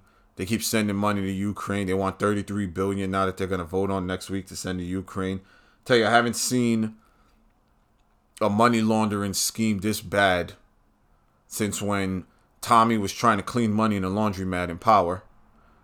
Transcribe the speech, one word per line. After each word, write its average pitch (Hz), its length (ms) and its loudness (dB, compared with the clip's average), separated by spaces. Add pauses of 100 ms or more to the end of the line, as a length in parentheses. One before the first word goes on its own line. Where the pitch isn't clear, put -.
(380)
They 95 80 -6
keep 110 180 -2
sending 107 320 0
money 101 260 0
to 95 100 -4
Ukraine. 101 560 -4
They 92 60 0
want 95 240 -2
thirty-three 101 500 -2
billion 95 440 -2
now 95 140 2
that 92 120 -4
they're 95 100 -4
gonna 92 160 -4
vote 95 280 -2
on 95 160 -4
next 92 220 -6
week 95 180 -6
to - 80 -16
send 92 240 -6
to 87 60 -6
Ukraine. 95 560 -4 (440)
Tell 127 120 4
you, 110 100 4
I - 20 2
haven't 117 260 4
seen 117 600 0 (1500)
a 107 80 2
money 113 320 4
laundering 107 520 0
scheme 107 460 -2
this 101 220 -2
bad 92 520 2 (920)
since 101 340 -4
when 98 440 -2 (340)
Tommy 117 380 4
was 98 160 -2
trying 110 240 2
to 98 60 -4
clean 117 280 0
money 107 240 2
in 95 80 -2
a 92 60 -2
laundromat 92 600 -2
in 85 80 -8
Power. 95 460 4 (600)